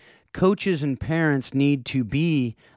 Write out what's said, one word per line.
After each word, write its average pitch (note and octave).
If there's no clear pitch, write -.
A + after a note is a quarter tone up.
coaches F#3
and C#3
parents D#3
need C#3
to C3
be C3+